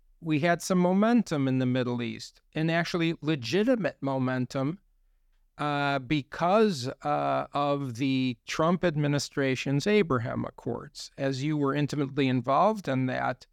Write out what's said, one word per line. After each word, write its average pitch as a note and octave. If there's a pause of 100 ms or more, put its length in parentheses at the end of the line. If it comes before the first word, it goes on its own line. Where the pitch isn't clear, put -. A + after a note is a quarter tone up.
(220)
we D#3
had E3+
some F#3
momentum F#3
in C3
the B2+
Middle B2
East, A2+ (140)
and D#3+
actually E3
legitimate D#3+
momentum, C3+ (800)
uh, C#3+
because, D#3 (140)
uh, C#3+
of C#3+
the C3
Trump E3+
administration's C#3+
Abraham B2+
Accords, -
as C3+
you D3+
were C#3
intimately C#3
involved C#3+
in C3
that. B2+